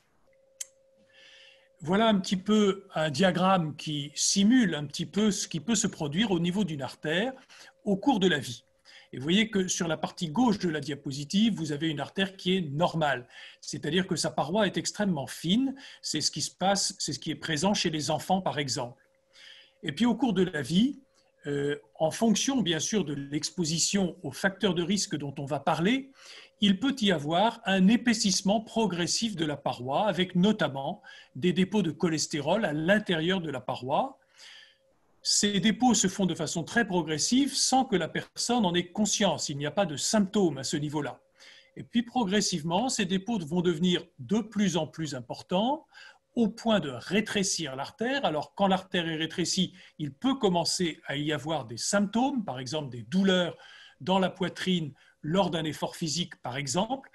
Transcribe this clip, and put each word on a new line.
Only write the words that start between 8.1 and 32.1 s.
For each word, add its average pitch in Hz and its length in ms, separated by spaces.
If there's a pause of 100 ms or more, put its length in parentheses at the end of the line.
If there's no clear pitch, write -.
de 185 80
la 151 120
vie. 120 240 (480)
Et 135 60
vous 127 40
voyez 202 260
que 190 200
sur - 180
la 156 100
partie - 320
gauche 220 300
de 180 100
la 156 120
diapositive, 147 760
vous 156 160
avez 151 180
une 143 120
artère 190 360
qui 185 200
est 190 60
normale, 147 680 (320)
c'est-à-dire 180 480
que 175 80
sa 156 120
paroi 180 380
est - 100
extrêmement 160 520
fine. 254 480 (260)
C'est - 180
ce - 120
qui 151 100
se - 80
passe, 196 480
c'est - 140
ce - 80
qui 160 100
est 147 60
présent 160 380
chez 185 160
les 156 200
enfants, 185 300
par 147 180
exemple. 127 480 (800)
Et 156 80
puis 175 120
au 240 120
cours 233 160
de 185 100
la 165 200
vie, 196 360 (480)
euh, 143 300 (180)
en 160 160
fonction 233 500
bien 165 200
sûr 185 240
de 147 100
l'exposition 156 1120
aux 135 80
facteurs 190 420
de 175 80
risque 175 320
dont 143 240
on 143 60
va 143 160
parler, 185 500 (500)
il 196 200
peut 269 200
y 202 120
avoir 170 540
un 185 200
épaississement 220 760
progressif 185 760
de 156 80
la 147 120
paroi, 139 520
avec 180 260
notamment 170 680 (340)
des 170 160
dépôts 185 300
de 160 100
cholestérol 160 720